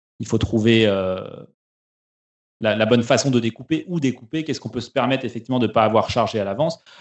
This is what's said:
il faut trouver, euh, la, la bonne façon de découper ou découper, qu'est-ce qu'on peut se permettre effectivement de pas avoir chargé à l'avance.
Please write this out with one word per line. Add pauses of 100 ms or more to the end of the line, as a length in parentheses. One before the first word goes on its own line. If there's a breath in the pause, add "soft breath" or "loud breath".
(200)
il
faut
trouver,
euh, (1400)
la,
la
bonne
façon
de
découper
ou
découper,
qu'est-ce
qu'on
peut
se
permettre
effectivement
de
pas
avoir
chargé
à
l'avance. (220 loud breath)